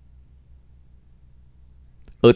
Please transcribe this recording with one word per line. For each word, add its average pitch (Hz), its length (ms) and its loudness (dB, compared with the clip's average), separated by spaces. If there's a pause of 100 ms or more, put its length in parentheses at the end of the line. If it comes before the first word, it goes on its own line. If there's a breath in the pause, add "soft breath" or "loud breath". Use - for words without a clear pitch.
(2250)
Ở 120 140 12